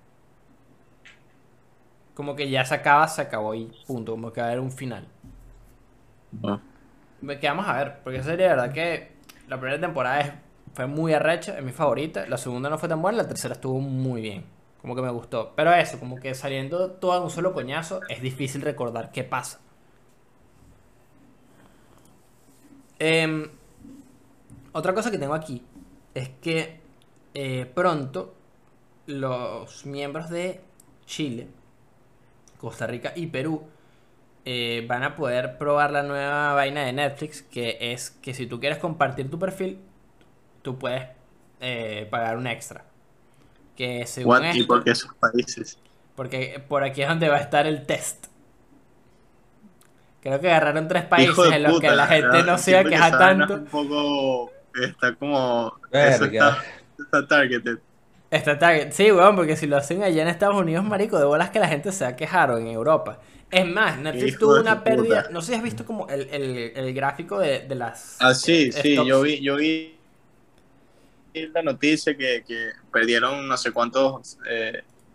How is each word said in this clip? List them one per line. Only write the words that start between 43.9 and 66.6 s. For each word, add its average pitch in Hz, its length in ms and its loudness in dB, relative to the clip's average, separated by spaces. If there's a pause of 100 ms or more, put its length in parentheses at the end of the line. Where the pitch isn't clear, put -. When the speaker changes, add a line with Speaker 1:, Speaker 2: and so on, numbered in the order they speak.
Speaker 1:
según 123 380 4
Speaker 2:
What? 165 80 2
¿Y 123 100 2
Speaker 1:
esto, 110 40 -2
Speaker 2:
por 120 180 2
qué 120 60 2
esos - 240 -2
países? 117 640 -2 (360)
Speaker 1:
porque 131 540 -8
por 143 140 0
aquí 135 200 -2
es 139 60 0
donde 165 200 2
va 143 80 4
a - 40 2
estar 147 260 2
el 151 200 -4
test. - 400 -6 (1900)
Creo 139 200 -2
que 180 100 0
agarraron 156 380 4
tres 175 160 0
países 170 280 6
Speaker 2:
Hijo 175 120 6
de 156 120 8
Speaker 1:
en 147 60 2
los 151 120 6
Speaker 2:
puta, 170 60 4
Speaker 1:
que 147 160 4
la 143 100 4
gente 156 360 6
Speaker 2:
¿verdad? - 0 -
Speaker 1:
no 175 160 4
se - 140 2
iba 185 80 10
a 190 40 8
Speaker 2:
Siento 160 60 2
que 165 60 4
Speaker 1:
quejar 165 200 6
Speaker 2:
esa - 20 6
vaina 190 280 8
Speaker 1:
tanto. - 80 -2
Speaker 2:
es 147 60 -6
un 147 60 -12
poco, 143 840 -2 (220)
está 127 420 -2
como, 127 560 0 (280)
eso 135 240 6
Speaker 3:
Verga. - 20 2
Speaker 2:
está, 110 380 4 (340)
está - 280 -2
targeted. 123 520 2 (520)
Speaker 1:
Está 147 280 0
target-, 156 340 4
sí, 202 200 6
weón, 196 240 8
porque 160 200 2
si 151 100 -4
lo 143 100 2
hacen 170 260 -2
allá 165 200 2
en 160 60 0
Estados 202 280 2
Unidos, 175 280 0
marico, 208 340 0
de 147 60 6
bolas 156 260 2
que 220 100 0
la 180 80 2
gente 160 240 -2
se 170 120 -4
va 127 60 -2
a 127 60 -10
quejar, 156 340 2
o 120 80 0
en 113 100 -6
Europa. 117 520 0 (300)
Es 185 160 2
más, 175 320 0
Netflix 147 380 -2
Speaker 2:
Hijo - 20 -14
Speaker 1:
tuvo 220 180 8
Speaker 2:
de 220 40 6
Speaker 1:
una 220 220 2
Speaker 2:
tu - 0 -
Speaker 1:
pérdida, 226 400 2
Speaker 2:
puta. - 80 -8
Speaker 1:
no - 100 -8
sé 240 120 -6
si - 60 -2
has 220 40 -6
visto 226 240 -8
como 208 220 -8
el, 139 220 -6
el, 127 460 -6